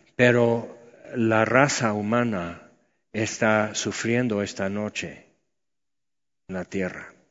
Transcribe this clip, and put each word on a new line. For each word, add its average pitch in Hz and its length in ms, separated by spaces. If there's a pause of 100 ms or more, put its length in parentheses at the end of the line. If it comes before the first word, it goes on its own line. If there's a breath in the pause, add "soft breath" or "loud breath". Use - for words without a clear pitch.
(180)
pero 117 600 (380)
la 110 300
raza 120 480
humana 104 760 (440)
está 107 600
sufriendo 113 680
esta 98 260
noche 104 580 (1200)
en 92 60
la 90 100
tierra. - 480 (180)